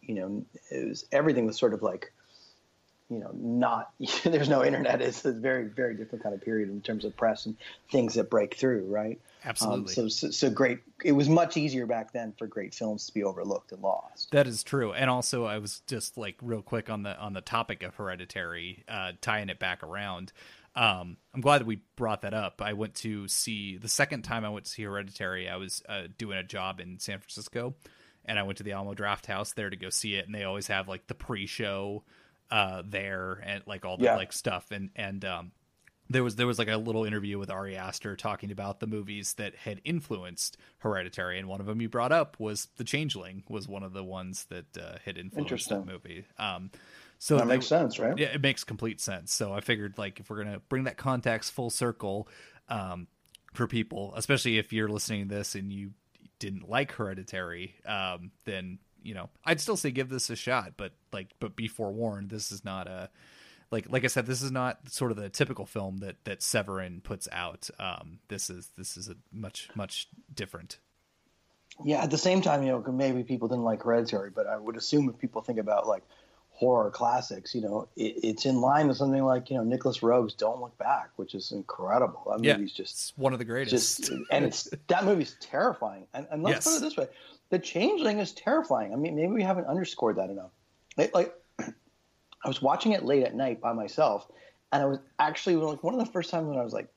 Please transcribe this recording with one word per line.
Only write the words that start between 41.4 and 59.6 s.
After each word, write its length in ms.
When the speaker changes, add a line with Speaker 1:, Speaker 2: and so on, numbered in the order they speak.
Speaker 2:
one 140
of 40
them 160
you 80
brought 220
up 280
was 280
The 60
Changeling, 640
was 180
one 140
of 120
the 100
ones 420
that, 320
uh, 280
had 120
influenced 120
that 80
Speaker 1:
Interesting. 80
Speaker 2:
movie. 400
Um, 320
so 200
Speaker 1:
That 100
Speaker 2:
they 80
Speaker 1:
makes 120
sense, 300
right? 220
Speaker 2:
Yeah, 80
it 140
makes 220
complete 380
sense. 320
So 200
I 80
figured, 360
like, 220
if 100
we're 140
gonna 160
bring 140
that 140
context 560
full 180
circle, 560
um, 380
for 120
people, 500
especially 440
if 140
you're 160
listening 400
to 60
this 200
and 160
you 220
didn't 320
like 220
Hereditary, 840
um, 460
then, 340
you 120
know, 160
I'd 160